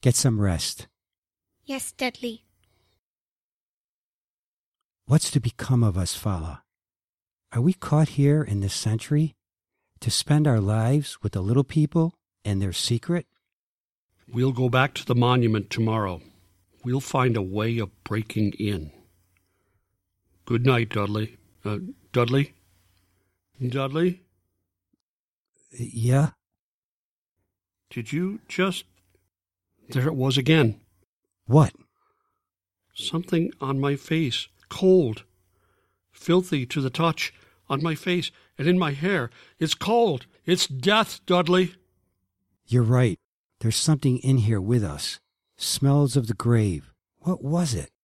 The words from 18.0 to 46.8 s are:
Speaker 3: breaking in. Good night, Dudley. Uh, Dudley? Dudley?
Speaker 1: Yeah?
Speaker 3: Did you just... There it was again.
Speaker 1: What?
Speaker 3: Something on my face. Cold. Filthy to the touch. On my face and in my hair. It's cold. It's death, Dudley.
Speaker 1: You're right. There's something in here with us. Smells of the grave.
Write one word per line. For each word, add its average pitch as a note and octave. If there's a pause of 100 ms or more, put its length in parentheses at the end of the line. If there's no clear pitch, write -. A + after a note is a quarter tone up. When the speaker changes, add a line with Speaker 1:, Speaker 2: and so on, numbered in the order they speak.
Speaker 3:
breaking G#2+
in. F#2+ (1500)
Good A#2+
night, A#2
Dudley. G#2+ (280)
Uh, G#2 (340)
Dudley? B2+ (1160)
Dudley? C#3 (1500)
Speaker 1:
Yeah? B2 (1600)
Speaker 3:
Did A#2
you F#3
just... F#3 (1040)
There B2+
it D#3+
was C3
again. C#3 (680)
Speaker 1:
What? C#3 (1200)
Speaker 3:
Something E3+
on C3+
my C#3+
face. D#3 (220)
Cold. F3+ (880)
Filthy E3+
to D3
the C3
touch. - (340)
On C3+
my D#3+
face F3 (280)
and C#3
in F3+
my E3+
hair. C#3+ (260)
It's D#3+
cold. G#3+ (180)
It's F3
death, F#3+
Dudley. F3+ (920)
Speaker 1:
You're A#2+
right. A#2 (400)
There's A2+
something C#3
in C3+
here G#2+
with A2
us. D2 (380)
Smells C#3
of B2
the A2
grave. G#2+ (280)